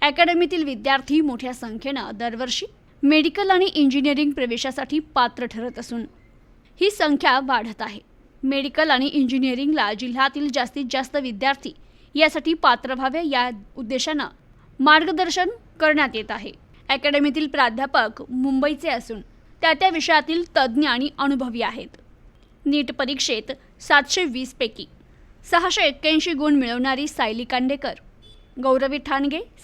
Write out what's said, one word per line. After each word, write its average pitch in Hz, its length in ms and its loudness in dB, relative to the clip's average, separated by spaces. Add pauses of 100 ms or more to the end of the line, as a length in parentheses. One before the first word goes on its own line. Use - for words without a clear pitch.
"अकॅडमीतील 320 640 2
विद्यार्थी 269 580 0
मोठ्या 254 320 -4
संख्येनं 233 600 -8
दरवर्षी 233 520 -6 (380)
मेडिकल 311 460 4
आणि 370 160 6
इंजिनिअरिंग 285 680 2
प्रवेशासाठी 262 680 -4
पात्र 247 460 -2
ठरत 233 340 -10
असून 233 240 -8 (760)
ही 403 100 4
संख्या 285 520 2
वाढत 226 380 -4
आहे. 214 180 -10 (440)
मेडिकल 277 460 0
आणि 262 160 2
इंजिनिअरिंगला 262 880 0
जिल्ह्यातील 262 600 -2
जास्तीत 262 380 -2
जास्त 262 240 -2
विद्यार्थी 262 580 -4 (420)
यासाठी 311 380 2
पात्र 262 400 2
व्हावे 269 320 -2
या 247 240 0 (260)
उद्देशानं 262 500 -4 (540)
मार्गदर्शन 320 680 4 (300)
करण्यात 302 340 2
येत 220 180 -8
आहे." - 320 -12 (260)
अकॅडमीतील 285 580 0
प्राध्यापक 262 840 0
मुंबईचे 277 600 -2
असून 226 320 -6 (400)
त्या 320 120 4
त्या 381 160 4
विषयातील 330 540 0 (140)
तज्ज्ञ 269 300 2
आणि 254 300 0
अनुभवी 254 440 -2
आहेत. 220 260 -6 (800)
नीट 294 260 0
परीक्षेत 262 600 -4 (280)
सातशे 294 440 2
वीस 254 300 -6
पैकी - 320 -6 (680)
सहाशे 370 300 2
एक्क्याऐंशी 311 520 0
गुण 294 220 2
मिळवणारी 262 520 0
सायली 233 360 -4
कांडेकर, 254 500 -2 (720)
गौरवी 262 340 2
ठाणगे 285 420 -2 (240)